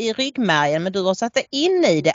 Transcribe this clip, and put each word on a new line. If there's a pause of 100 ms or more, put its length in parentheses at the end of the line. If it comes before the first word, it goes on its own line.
i
ryggmärgen,
men
du
har
satt
dig
in
i
det,